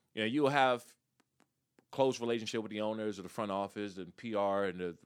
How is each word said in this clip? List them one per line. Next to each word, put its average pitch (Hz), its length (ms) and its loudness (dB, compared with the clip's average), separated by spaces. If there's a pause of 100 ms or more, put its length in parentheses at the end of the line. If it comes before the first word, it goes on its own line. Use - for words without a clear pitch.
(140)
You 107 80 -4
know, 107 60 2
you'll 135 220 4
have 131 340 4 (1080)
close 131 280 2
relationship 117 420 -2
with 104 100 -12
the 107 100 -4
owners 107 360 -2
or 98 60 -8
the 90 60 -12
front 107 200 -4
office 98 480 -4
and 90 200 -12
P 113 180 -6
R 101 300 2
and 90 140 -4
the, 87 160 -4 (100)